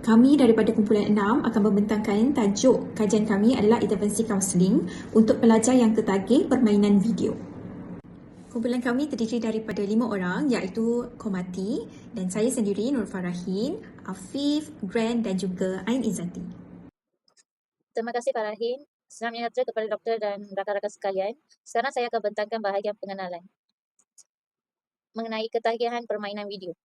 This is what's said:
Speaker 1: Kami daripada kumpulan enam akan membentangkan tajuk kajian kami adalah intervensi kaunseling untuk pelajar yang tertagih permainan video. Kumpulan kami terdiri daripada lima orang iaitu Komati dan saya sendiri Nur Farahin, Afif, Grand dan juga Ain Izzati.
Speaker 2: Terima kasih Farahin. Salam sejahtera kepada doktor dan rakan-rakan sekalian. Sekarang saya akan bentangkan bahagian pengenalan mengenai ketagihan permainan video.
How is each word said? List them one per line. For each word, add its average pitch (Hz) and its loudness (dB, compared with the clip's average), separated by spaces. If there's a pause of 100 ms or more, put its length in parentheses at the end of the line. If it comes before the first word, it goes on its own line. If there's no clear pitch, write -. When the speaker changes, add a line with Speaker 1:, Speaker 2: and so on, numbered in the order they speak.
Speaker 1:
Kami 247 8
daripada 226 6
kumpulan 208 2
enam 208 2
akan 214 2
membentangkan 208 2
tajuk 220 2
kajian 214 2
kami 220 4
adalah 214 4
intervensi 208 0
kaunseling 190 2 (320)
untuk 220 6
pelajar 226 6
yang 226 6
tertagih 214 2
permainan 208 4
video. - 0 (1200)
Kumpulan 240 -2
kami 262 0
terdiri 226 -2
daripada 220 -4
lima 214 2
orang 208 -2
iaitu 226 -2
Komati 190 -4 (320)
dan 185 -6
saya 220 0
sendiri 202 -2
Nur 214 -2
Farahin, 190 -6 (240)
Afif, 285 -4 (160)
Grand 226 -2
dan 190 -2
juga 185 -4
Ain 247 -2
Izzati. 175 -6 (1500)
Speaker 2:
Terima 233 -6
kasih 247 -4
Farahin. 226 -4 (200)
Salam - -8
sejahtera 233 -4
kepada 220 -4
doktor 226 -2
dan 208 -6
rakan-rakan 202 -6
sekalian. 196 -4 (300)
Sekarang 247 -4
saya 240 -4
akan 208 -4
bentangkan 214 -6
bahagian 208 -4
pengenalan 185 -10 (1700)
mengenai 220 -6
ketagihan 233 -2
permainan 208 -8
video. 185 -12 (100)